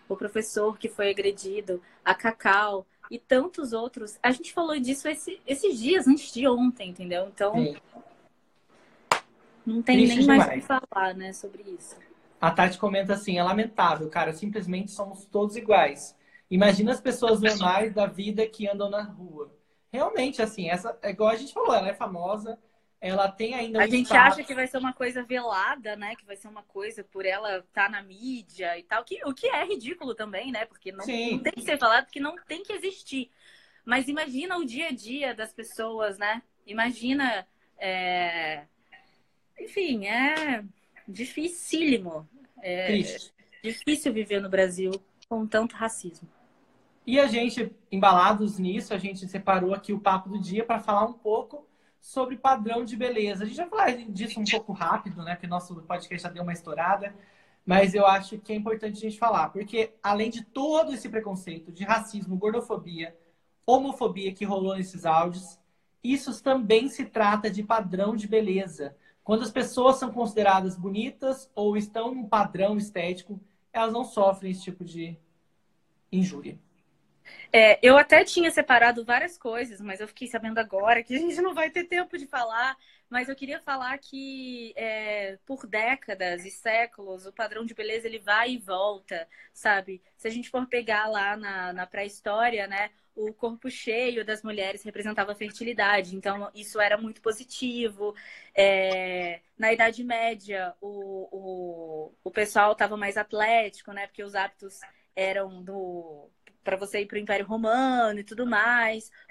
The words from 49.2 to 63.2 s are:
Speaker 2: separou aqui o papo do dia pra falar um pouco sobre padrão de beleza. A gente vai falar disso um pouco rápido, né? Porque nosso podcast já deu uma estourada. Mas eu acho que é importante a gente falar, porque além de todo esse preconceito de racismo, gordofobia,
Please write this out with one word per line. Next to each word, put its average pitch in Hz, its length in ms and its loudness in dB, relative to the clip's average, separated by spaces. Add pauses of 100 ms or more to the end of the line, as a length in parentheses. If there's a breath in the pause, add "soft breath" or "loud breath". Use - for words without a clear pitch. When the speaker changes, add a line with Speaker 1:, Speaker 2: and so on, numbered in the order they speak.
Speaker 2:
separou 190 480 0
aqui 208 180 -6
o 202 60 -2
papo 190 280 0
do 202 120 -6
dia 190 260 -2
pra 226 140 0
falar 214 260 2
um 226 80 -4
pouco 233 540 -4 (380)
sobre 262 320 -4
padrão 240 480 2
de 233 100 -10
beleza. 214 480 -2
A 214 40 -4
gente 247 100 -8
vai 349 100 -4
falar 392 240 2 (180)
disso 214 300 -6
um 214 40 0
pouco 214 300 0
rápido, 175 500 -2
né? 170 100 -6
Porque 180 140 -10
nosso 175 340 -6
podcast 175 400 -8
já 175 80 -8
deu 175 140 -10
uma 170 100 -6
estourada. 180 640 -2 (500 soft breath)
Mas 185 300 6
eu 202 100 6
acho 196 320 4
que - 160 -10
é - 20 -4
importante 214 420 -4
a 220 120 -6
gente 214 80 -12
falar, 190 320 2
porque 214 420 -4 (120)
além 208 260 0
de - 160 -10
todo 311 480 0
esse 254 160 -8
preconceito 185 640 -8
de 180 120 -10
racismo, 196 540 -2
gordofobia, 185 800 -4 (480)